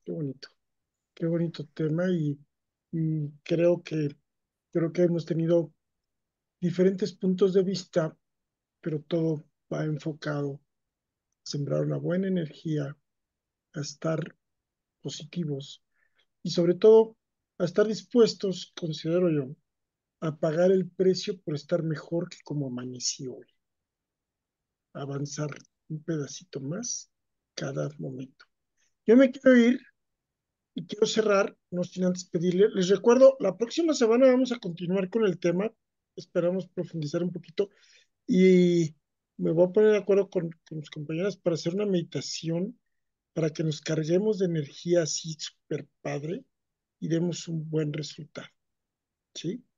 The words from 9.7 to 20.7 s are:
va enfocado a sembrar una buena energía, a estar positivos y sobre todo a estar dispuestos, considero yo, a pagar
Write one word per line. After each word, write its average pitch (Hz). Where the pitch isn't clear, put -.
va 151
enfocado 147
a -
sembrar 147
una 147
buena 175
energía, 156
a 151
estar 160
positivos 147
y 170
sobre 175
todo 220
a 185
estar 208
dispuestos, -
considero 165
yo, 143
a 156
pagar 170